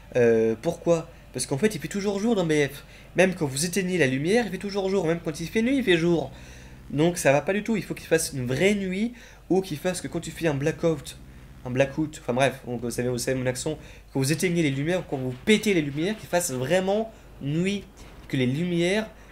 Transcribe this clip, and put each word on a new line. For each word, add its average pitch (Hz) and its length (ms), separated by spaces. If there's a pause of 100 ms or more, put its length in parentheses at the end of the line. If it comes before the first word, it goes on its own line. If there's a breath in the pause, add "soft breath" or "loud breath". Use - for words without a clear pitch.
(140 loud breath)
Euh, 113 460
pourquoi ? 170 480 (240 loud breath)
Parce 127 140
qu'en 139 120
fait, 214 160
il 139 60
fait 160 80
toujours 196 320
jour 226 160
dans 180 100
B 156 60
F. 143 320 (320 loud breath)
Même 180 180
quand 165 120
vous 139 180
éteignez 180 340
la 143 80
lumière, 160 400
il 175 60
fait 190 60
toujours 196 320
jour. 185 160
Même 165 180
quand 156 160
il 165 80
fait 226 140
nuit, 269 160
il 247 40
fait 180 140
jour. 160 340 (600 loud breath)
Donc 170 280
ça 139 140
va 143 80
pas 196 140
du 208 100
tout. 226 120
Il 180 60
faut - 120
qu'il - 120
fasse 160 280
une 127 120
vraie 160 280
nuit, 196 400 (340 loud breath)
ou 185 140
qu'il 151 160
fasse 185 220
que 135 80
quand 170 120
tu 165 100
fais 165 160
un 151 80
blackout, 151 640 (500 loud breath)
un 123 40
blackout, 139 520
enfin 123 100
bref, 127 340
on, 123 100
vous 117 140
savez, 123 180
vous 123 100
savez 131 200
mon 127 80
accent, 139 320 (340 loud breath)
quand 135 80
vous 135 120
éteignez 170 300
les 147 80
lumières, 151 400
quand 131 80
vous 127 160 (100)
pétez 214 300
les 165 80
lumières, 156 340
qu'il - 120
fasse 175 240
vraiment 190 600 (300 loud breath)
nuit. 180 420 (440 loud breath)
Que 143 80
les 123 100
lumières 175 640 (220 loud breath)